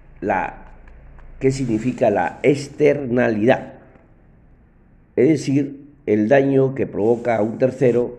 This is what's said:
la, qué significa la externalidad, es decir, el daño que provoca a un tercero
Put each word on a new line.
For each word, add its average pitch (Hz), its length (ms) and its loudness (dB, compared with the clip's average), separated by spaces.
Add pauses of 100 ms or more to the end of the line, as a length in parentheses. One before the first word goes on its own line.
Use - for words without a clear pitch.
(220)
la, 92 500 -6 (640)
qué 131 120 2
significa 120 580 -2
la 92 340 -2
externalidad, 131 1300 0 (1400)
es 127 140 4
decir, 139 540 -2 (240)
el 107 220 2
daño 135 460 4
que 110 120 -4
provoca 113 500 0
a 104 60 0
un 107 160 -4
tercero 123 600 0